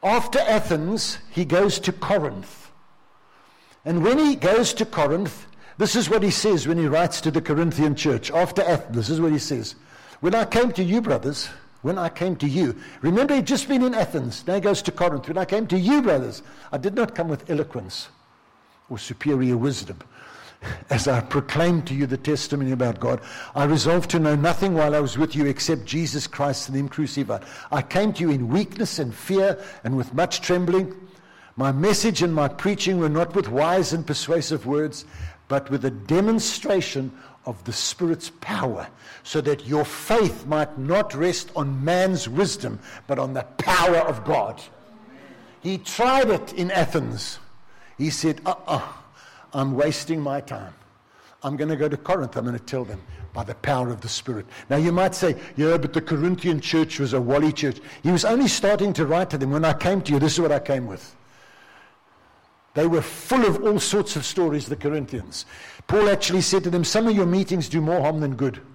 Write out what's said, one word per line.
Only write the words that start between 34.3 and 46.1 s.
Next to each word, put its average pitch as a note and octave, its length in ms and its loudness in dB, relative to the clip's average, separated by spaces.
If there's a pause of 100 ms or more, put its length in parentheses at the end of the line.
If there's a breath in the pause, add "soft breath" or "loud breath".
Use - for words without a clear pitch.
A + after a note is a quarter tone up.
words, D3 380 -2 (420 loud breath)
but C#3 240 -2
with C3+ 120 -2
a C3+ 60 2
demonstration E3+ 1200 0 (340 loud breath)
of A2 180 -10
the A#2+ 100 -6
Spirit's - 680 -4
power, C3 480 -4 (360 loud breath)
so - 180 -2
that C#3+ 240 0
your D3+ 180 2
faith - 640 0
might D3+ 320 -2
not D3+ 380 0
rest E3+ 400 0
on C#3 280 -2
man's F3+ 460 2
wisdom, A#2 500 -2 (280 loud breath)
but C#3 100 -2
on C3 160 -2
the C3 100 -4 (140)
power F3+ 400 4
of D3+ 260 0
God." A2+ 380 -2 (960 loud breath)
He F#3 200 -4
tried B3 500 2